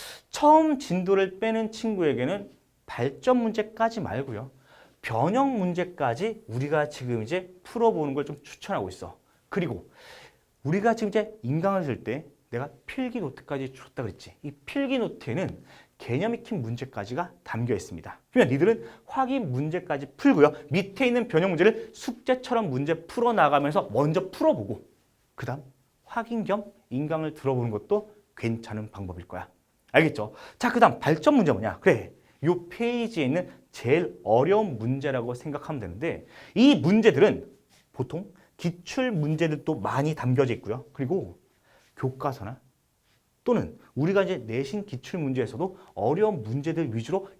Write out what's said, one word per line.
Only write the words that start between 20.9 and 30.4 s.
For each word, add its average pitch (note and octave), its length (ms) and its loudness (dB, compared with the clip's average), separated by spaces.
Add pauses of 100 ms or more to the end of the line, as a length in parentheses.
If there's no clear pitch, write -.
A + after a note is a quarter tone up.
있는 A#3+ 200 2
변형 F3+ 240 2
문제를 F#3 420 4
숙제처럼 B3 760 -2
문제 C#3+ 360 -2
풀어나가면서 D#3 840 2
먼저 D#3+ 400 2
풀어보고 B2+ 520 0 (520)
그다음 C#3 280 -8 (400)
확인 A#3 400 -6
겸 G3+ 220 -2 (240)
인강을 D3+ 460 -4
들어보는 B2+ 340 0
것도 G3+ 420 -2 (240)
괜찮은 A2+ 540 -6
방법일 F2+ 380 -10
거야. F2+ 200 -12 (440)
알겠죠? B2+ 420 4 (240)